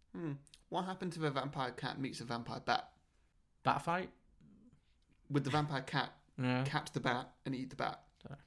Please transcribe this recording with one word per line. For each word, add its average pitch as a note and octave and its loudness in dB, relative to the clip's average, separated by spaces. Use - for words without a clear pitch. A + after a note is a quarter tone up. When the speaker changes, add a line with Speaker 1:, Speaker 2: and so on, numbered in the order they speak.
Speaker 1:
Hmm. E3 -4
What F3+ -2
happens F3+ -4
if D#3+ 0
a D3+ 4
vampire C3+ 0
cat B2+ -4
meets C3+ -4
a A#2 -8
vampire A#2+ -4
bat? - 2
Speaker 2:
Bat - 6
fight? F3 0
Speaker 1:
Would C#3 6
the C3+ -2
vampire D3 2
cat B2+ -2
Speaker 2:
Yeah. B2+ 4
Speaker 1:
catch C#3 0
the C3+ -2
bat B2 0
and C3+ 0
eat B2+ -6
the - -12
bat? - 0
Speaker 2:
Don't - -14
know. - -12